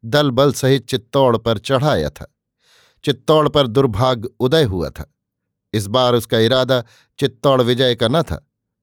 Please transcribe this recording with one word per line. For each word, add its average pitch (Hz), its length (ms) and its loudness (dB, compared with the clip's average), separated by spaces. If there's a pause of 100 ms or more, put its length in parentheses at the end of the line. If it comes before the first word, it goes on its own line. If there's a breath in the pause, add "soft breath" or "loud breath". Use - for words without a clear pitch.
दल 147 260 0
बल 135 220 2
सहित 135 360 -2
चित्तौड़ 131 480 0
पर 113 220 -4
चढ़ाया 123 520 -2
था। - 240 -20 (720 soft breath)
चित्तौड़ 151 440 0
पर 147 180 0
दुर्भाग्य 120 600 0 (120)
उदय 139 220 2
हुआ 92 280 -4
था। - 240 -16 (580)
इस 107 140 -4
बार 123 280 2
उसका 113 240 0
इरादा 127 460 0 (340 soft breath)
चित्तौड़ 135 440 0
विजय 123 320 0
का 113 140 -2
न 156 140 0
था, - 280 -10 (320)